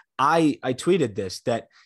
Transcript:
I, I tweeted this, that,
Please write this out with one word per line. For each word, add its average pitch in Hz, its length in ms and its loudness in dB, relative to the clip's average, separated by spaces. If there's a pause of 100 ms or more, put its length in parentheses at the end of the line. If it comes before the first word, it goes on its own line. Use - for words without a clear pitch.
(220)
I, 156 400 2
I 131 120 -4
tweeted 135 420 0
this, 98 260 -8
that, 117 260 -2 (180)